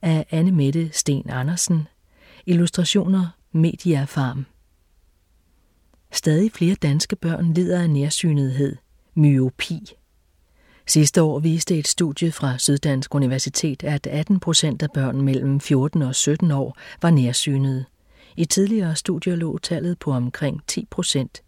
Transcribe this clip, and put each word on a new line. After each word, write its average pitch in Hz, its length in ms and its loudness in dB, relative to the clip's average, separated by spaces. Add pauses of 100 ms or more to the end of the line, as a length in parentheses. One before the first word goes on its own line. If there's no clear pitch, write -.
Af 160 280 0
Anne 165 220 2
Mette 156 400 2
Steen - 380 -2
Andersen. 156 580 -2 (580)
Illustrationer: 180 800 2 (260)
Mediafarm. 143 960 0 (1700)
Stadig 165 400 2
flere 180 220 2
danske 156 420 0
børn 165 360 -2
lider 175 300 2
af 170 80 2
nærsynethed, 143 880 0 (380)
myopi. 147 800 2 (920)
Sidste 156 360 4
år 156 160 0
viste 160 400 0
et 147 100 -4
studie 160 440 -2
fra 127 260 -4
Syddansk 139 560 -2
Universitet, 135 720 -2
at 147 220 -4
atten 170 340 0
procent 156 420 -2
af 151 80 -4
børn 135 320 -2
mellem 139 380 0
fjorten 147 420 0
og 131 120 -2
sytten 160 360 0
år 135 260 -2 (260)
var 170 80 4
nærsynede. 135 720 2 (520)
I 165 80 0
tidligere 196 520 0
studier 175 400 -4
lå 165 220 -4
tallet 175 400 -4
på - 140 -2
omkring 135 540 -2
ti - 240 -6
procent. - 580 -4